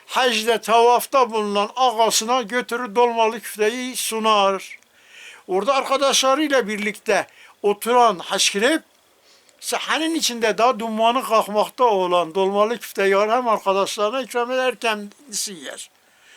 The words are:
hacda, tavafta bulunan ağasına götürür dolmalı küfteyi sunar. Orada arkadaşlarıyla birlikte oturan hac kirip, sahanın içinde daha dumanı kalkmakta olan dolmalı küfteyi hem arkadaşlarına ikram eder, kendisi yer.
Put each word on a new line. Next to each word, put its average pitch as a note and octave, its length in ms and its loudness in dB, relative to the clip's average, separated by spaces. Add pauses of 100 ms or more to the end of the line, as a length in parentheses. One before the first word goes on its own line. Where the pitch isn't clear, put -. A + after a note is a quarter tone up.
hacda, A3+ 540 0
tavafta A#3 720 4
bulunan G#3 440 -2
ağasına A#3 680 2
götürür A#3 540 -6
dolmalı A#3 440 2
küfteyi A#3+ 560 -4
sunar. G#3 840 0 (680)
Orada G3+ 280 0
arkadaşlarıyla C4+ 920 0
birlikte G3+ 600 -2 (340)
oturan G#3+ 580 2
hac F#3 300 -2
kirip, C4+ 340 0 (760)
sahanın D4+ 560 -4
içinde A3+ 420 -2
daha A3+ 220 2
dumanı A3+ 440 0
kalkmakta G#3 600 0
olan F3+ 520 2
dolmalı G3+ 440 0
küfteyi G3 360 -2
hem A3 320 0
arkadaşlarına G#3 760 0
ikram A#3+ 300 -4
eder, B3+ 240 -2
kendisi G#3 800 -8
yer. C3 360 -16 (460)